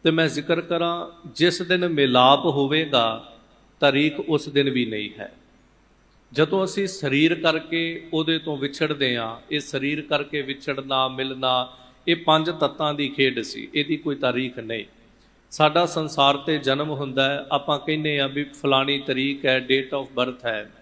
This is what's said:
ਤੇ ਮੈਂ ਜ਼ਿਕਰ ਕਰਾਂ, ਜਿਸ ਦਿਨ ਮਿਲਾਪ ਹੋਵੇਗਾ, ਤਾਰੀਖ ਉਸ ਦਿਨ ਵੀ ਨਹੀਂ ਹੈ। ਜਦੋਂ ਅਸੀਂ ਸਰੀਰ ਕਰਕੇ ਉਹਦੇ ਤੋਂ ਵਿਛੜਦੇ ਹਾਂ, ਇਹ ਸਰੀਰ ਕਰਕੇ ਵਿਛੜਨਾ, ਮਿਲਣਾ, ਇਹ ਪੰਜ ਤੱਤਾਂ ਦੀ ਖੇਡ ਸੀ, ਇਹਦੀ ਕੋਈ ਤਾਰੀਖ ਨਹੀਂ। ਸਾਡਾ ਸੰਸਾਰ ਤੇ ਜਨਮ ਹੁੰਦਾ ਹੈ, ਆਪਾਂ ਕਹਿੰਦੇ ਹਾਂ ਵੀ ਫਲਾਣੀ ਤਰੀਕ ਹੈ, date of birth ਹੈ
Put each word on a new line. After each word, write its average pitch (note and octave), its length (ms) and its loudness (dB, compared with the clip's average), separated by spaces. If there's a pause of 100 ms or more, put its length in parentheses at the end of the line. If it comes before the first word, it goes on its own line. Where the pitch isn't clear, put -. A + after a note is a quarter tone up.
ਤੇ D#3+ 80 4
ਮੈਂ D#3+ 160 4
ਜ਼ਿਕਰ D3 340 -2
ਕਰਾਂ, E3+ 480 -2 (260)
ਜਿਸ F3 260 2
ਦਿਨ F3+ 260 0
ਮਿਲਾਪ C#3 580 6
ਹੋਵੇਗਾ, C#3 880 0 (460)
ਤਾਰੀਖ C#3+ 400 4
ਉਸ D3+ 300 0
ਦਿਨ C#3 200 2
ਵੀ B2 160 0
ਨਹੀਂ G#2+ 240 -6 (100)
ਹੈ। - 140 -12 (1000)
ਜਦੋਂ F3 320 2
ਅਸੀਂ G3 220 -4
ਸਰੀਰ D#3 480 2
ਕਰਕੇ E3 800 -2
ਉਹਦੇ D#3+ 260 0
ਤੋਂ D#3 180 -6
ਵਿਛੜਦੇ C#3 600 -2
ਹਾਂ, A#2 220 -6 (120)
ਇਹ D3+ 80 -2
ਸਰੀਰ C#3+ 420 -4
ਕਰਕੇ D3 400 -2
ਵਿਛੜਨਾ, C3+ 680 -2
ਮਿਲਣਾ, C3 720 -2 (300)
ਇਹ E3+ 80 2
ਪੰਜ D#3+ 340 2 (100)
ਤੱਤਾਂ D3 340 0
ਦੀ C#3+ 160 -2
ਖੇਡ C3+ 320 0
ਸੀ, A2 340 -10
ਇਹਦੀ D3 220 0
ਕੋਈ C#3+ 180 -4
ਤਾਰੀਖ B2+ 440 -2
ਨਹੀਂ। A2 260 -8 (640)
ਸਾਡਾ D#3 340 2
ਸੰਸਾਰ D3 520 0
ਤੇ D#3 200 -2
ਜਨਮ C#3 320 -2
ਹੁੰਦਾ C3+ 400 -2
ਹੈ, C#3+ 220 -6
ਆਪਾਂ D3 280 -2
ਕਹਿੰਦੇ D3+ 400 -2
ਹਾਂ C#3 100 0
ਵੀ C#3+ 140 -4
ਫਲਾਣੀ C#3 560 0
ਤਰੀਕ C#3 460 -4
ਹੈ, C3 120 4
date C3 460 0
of B2+ 100 -12
birth B2 320 -2
ਹੈ A2 260 -6 (100)